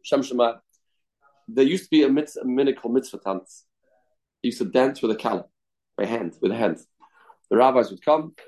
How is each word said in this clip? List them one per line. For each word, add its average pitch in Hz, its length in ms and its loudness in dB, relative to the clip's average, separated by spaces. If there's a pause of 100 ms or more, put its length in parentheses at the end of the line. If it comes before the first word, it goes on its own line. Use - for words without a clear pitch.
Shem 143 180 0
Shemaim. 120 380 0 (880)
There 123 180 2
used 170 200 0
to - 40 -20
be 156 140 6
a 135 60 4
mitz-, 147 300 0
a 127 60 -8
minhag 127 320 0
called 117 160 -6
mitzvah - 320 -2
dance. - 400 -8 (800)
They 123 60 -2
used 117 100 -6
to 110 60 -4
dance 131 360 0
with 110 80 0
a 107 60 -2
kala, 104 300 -6 (520)
by 101 80 -2
hand, 107 340 -6
with 95 120 0
a 110 40 -4
hand. 101 220 -2 (720)
The 101 80 2
rabbis 127 320 4
would 95 140 -18
come, 160 320 0 (120)